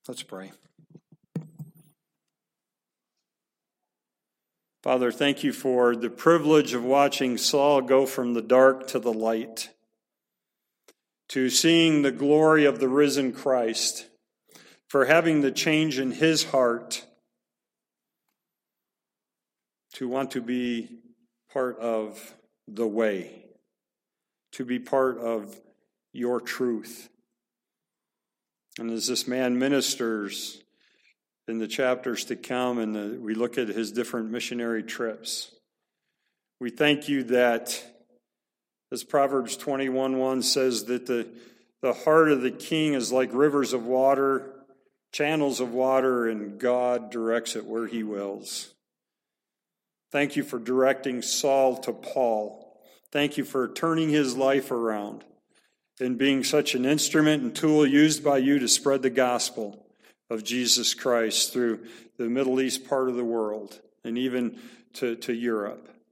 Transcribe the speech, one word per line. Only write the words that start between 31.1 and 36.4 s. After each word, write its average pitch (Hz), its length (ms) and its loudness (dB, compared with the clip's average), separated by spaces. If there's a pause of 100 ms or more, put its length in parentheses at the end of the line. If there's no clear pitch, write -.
in 113 120 -6
the 110 80 -6
chapters 127 580 -2
to 120 100 -6
come, 123 440 -4
and 107 160 -4
the, 104 240 -8
we 110 160 -6
look 120 220 -4
at 120 100 -2
his 104 240 -6
different 113 400 -6
missionary 117 520 -6
trips, 113 680 -8 (1080)